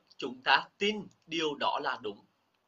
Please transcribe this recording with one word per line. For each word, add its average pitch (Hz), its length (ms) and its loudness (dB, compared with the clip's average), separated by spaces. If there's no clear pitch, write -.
chúng - 260 -6
ta 147 200 6
tin 208 280 0
điều 160 280 0
đó 117 280 0
là 127 200 -2
đúng. 104 220 -8